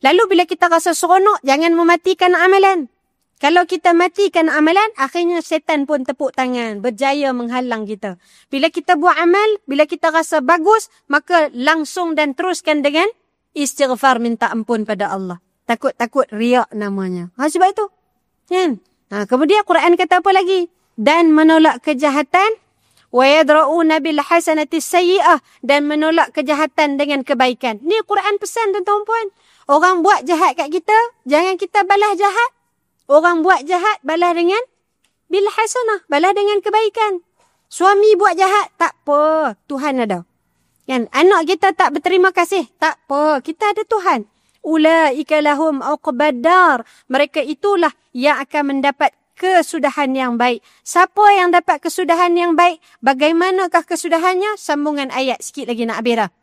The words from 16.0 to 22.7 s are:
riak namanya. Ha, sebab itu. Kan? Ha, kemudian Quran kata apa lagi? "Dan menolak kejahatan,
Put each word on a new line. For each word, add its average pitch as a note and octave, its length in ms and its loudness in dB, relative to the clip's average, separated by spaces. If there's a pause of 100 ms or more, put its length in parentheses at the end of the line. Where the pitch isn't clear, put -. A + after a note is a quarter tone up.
riak A#3 420 0
namanya. F#3+ 640 -6
Ha, C4 80 -4
sebab F4 240 0
itu. G#4 160 -6 (640)
Kan? F4 300 -2 (340)
Ha, G3+ 160 -6
kemudian D#4 320 2
Quran E4+ 320 2
kata F4+ 240 0
apa F#4+ 160 0
lagi? F#4 320 0 (320)
"Dan D#4+ 320 4
menolak D#4 560 4
kejahatan, D4+ 720 -2 (560)